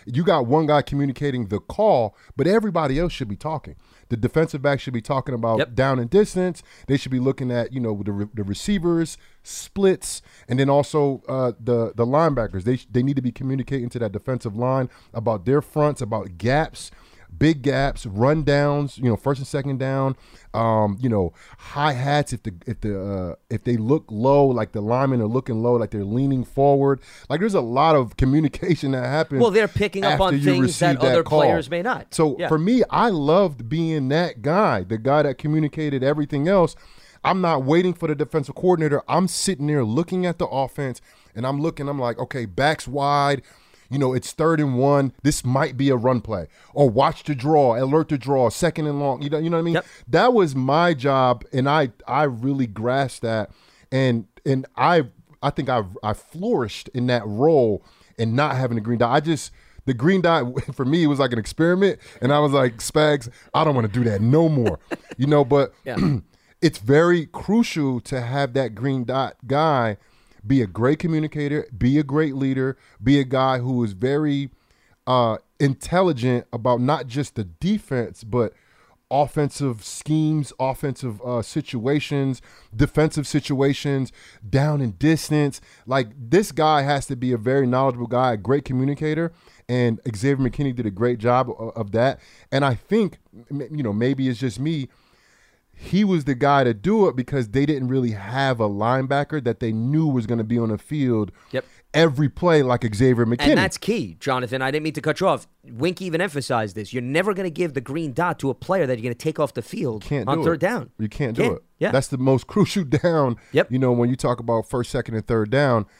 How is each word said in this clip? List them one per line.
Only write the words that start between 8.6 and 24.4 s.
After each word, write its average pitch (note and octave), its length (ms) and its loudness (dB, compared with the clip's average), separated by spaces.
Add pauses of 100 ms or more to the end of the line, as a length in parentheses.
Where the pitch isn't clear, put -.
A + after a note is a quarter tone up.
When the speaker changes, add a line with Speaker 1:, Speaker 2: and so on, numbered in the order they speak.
Speaker 1:
splits, - 640 -2 (260)
and B2+ 100 0
then C#3 120 2
also, C#3+ 580 2
uh, C3 300 -2
the, A#2 380 0
the A#2 100 2
linebackers. B2+ 580 0
They B2 120 2
sh-, - 140 -10
they B2 120 0
need C#3 140 0
to C3 60 -2
be B2 100 -2
communicating C3 580 -4
to - 80 -10
that A2 140 -4
defensive A2 440 -6
line B2+ 320 -2 (240)
about A2+ 340 -2
their C#3 140 2
fronts, D3 400 -2
about G2+ 380 -8
gaps, C3 520 -2 (460)
big D3 240 2
gaps, C3+ 460 -2
rundowns, C#3+ 920 0
you C3+ 80 -8
know, A#2+ 120 4
first C#3+ 220 -2
and C3+ 80 -8
second C#3 320 -6
down, C3+ 380 -2 (380)
um, A2 440 2
you B2+ 120 -2
know, F#2+ 220 0 (260)
high D3 340 -2
hats C#3 400 0
if B2+ 100 -10
the, G2+ 120 -10 (120)
if A2+ 140 -8
the, G2+ 180 -4
uh, F#2+ 360 -6 (160)
if - 140 -4
they A#2+ 120 0
look B2 320 0
low, C3+ 380 4